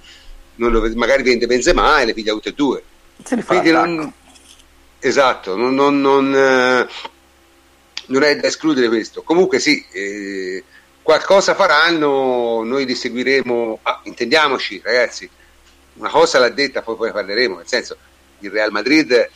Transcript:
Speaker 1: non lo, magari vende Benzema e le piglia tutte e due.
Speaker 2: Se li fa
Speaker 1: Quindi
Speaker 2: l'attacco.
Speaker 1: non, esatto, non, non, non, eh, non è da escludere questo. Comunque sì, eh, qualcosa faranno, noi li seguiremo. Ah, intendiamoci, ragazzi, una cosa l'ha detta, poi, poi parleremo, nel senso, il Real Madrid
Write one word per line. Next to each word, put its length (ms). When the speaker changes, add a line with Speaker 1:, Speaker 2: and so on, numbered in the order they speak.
Speaker 1:
non 160
lo, 240
magari 300
vende 240
Benzema 520
e 40
le 100
piglia 180
tutte 180
e 20
due. 300
Speaker 2:
Se 100
li 80
fa 120
Speaker 1:
Quindi 180
Speaker 2:
l'attacco. 200
Speaker 1:
non, 200
esatto, 560
non, 180
non, 260
non, 320
eh, 540
non 160
è 140
da 100
escludere 400
questo. 360
Comunque 360
sì, 320
eh, 720
qualcosa 540
faranno, 1080
noi 240
li 80
seguiremo. 880
Ah, 220
intendiamoci, 760
ragazzi, 480
una 140
cosa 300
l'ha 120
detta, 320
poi, 120
poi 160
parleremo, 460
nel 100
senso, 300
il 100
Real 220
Madrid 640